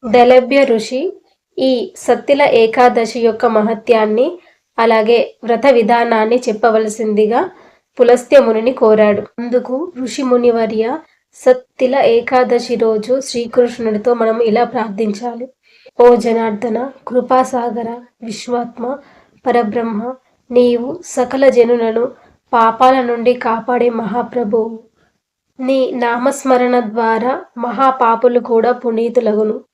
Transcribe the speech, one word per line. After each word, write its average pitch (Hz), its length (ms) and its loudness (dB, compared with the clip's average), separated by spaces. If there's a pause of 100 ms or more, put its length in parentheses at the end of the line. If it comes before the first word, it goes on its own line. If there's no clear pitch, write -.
(100)
దలభ్య 247 540 6
ఋషి 254 480 -2 (460)
ఈ 262 380 -2
సత్తిల 277 460 0
ఏకాదశి 226 760 2
యొక్క 226 260 0
మహత్యాన్ని 220 920 0 (400)
అలాగే 226 560 2 (100)
వ్రత 226 220 0
విధానాన్ని 233 720 2 (120)
చెప్పవలసిందిగా 220 1000 0 (500)
పులస్త్య 247 400 6
మునిని 226 320 0
కోరాడు. 214 500 2 (160)
అందుకు 247 540 -4 (100)
ఋషి 262 200 -8
మునివర్య 233 760 0 (360)
సత్తిల 254 640 0
ఏకాదశి 240 760 0
రోజు 226 460 0
శ్రీకృష్ణుడితో 240 920 -4
మనం 226 260 -2
ఇలా 233 240 0
ప్రార్థించాలి. 233 840 -8 (520)
"ఓ 240 140 8
జనార్దన, 226 760 -2 (180)
కృపాసాగర, 240 840 -2 (280)
విశ్వాత్మ, 240 720 -8 (500)
పరబ్రహ్మ, 233 680 -2 (360)
నీవు 247 540 0
సకల 262 440 0
జనులను 233 600 2 (440)
పాపాల 240 480 4
నుండి 240 340 0
కాపాడే 240 560 -2
మహాప్రభువు. 226 880 -4 (840)
నీ 262 300 0
నామస్మరణ 247 880 0
ద్వారా 226 580 -2 (200)
మహాపాపులు 240 840 0
కూడా 233 320 0
పునీతులగును" 226 880 -2 (140)